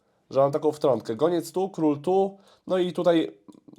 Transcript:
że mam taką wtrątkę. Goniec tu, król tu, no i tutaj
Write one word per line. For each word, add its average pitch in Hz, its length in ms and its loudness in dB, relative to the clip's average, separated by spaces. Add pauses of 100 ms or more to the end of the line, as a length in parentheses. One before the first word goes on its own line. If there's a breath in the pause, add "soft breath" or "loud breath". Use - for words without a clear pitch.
(300)
że 127 100 2
mam 139 120 4
taką 147 200 0
wtrątkę. 120 440 -2
Goniec 160 360 -2
tu, 190 180 -4
król 151 300 -2
tu, 196 380 -2 (280 soft breath)
no 185 120 0
i 180 140 0
tutaj 170 400 2 (460)